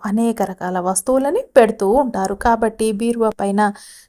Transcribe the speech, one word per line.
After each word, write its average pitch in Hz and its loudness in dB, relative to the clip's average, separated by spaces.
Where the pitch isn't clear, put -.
అనేక 226 0
రకాల 185 -4
వస్తువులని 262 0
పెడుతూ 226 4
ఉంటారు. 202 0
కాబట్టి 226 0
బీరువా 226 0
పైన 202 0